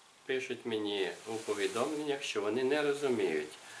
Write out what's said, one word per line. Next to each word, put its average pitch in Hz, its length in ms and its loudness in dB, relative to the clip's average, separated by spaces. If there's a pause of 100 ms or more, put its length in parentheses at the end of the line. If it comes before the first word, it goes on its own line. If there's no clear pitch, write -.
(260)
пишуть 131 400 -2
мені 104 460 0 (160)
у 113 60 -4
повідомленнях, 139 920 0
що - 180 -2
вони 110 220 2
не 147 180 4
розуміють, 113 720 2 (280)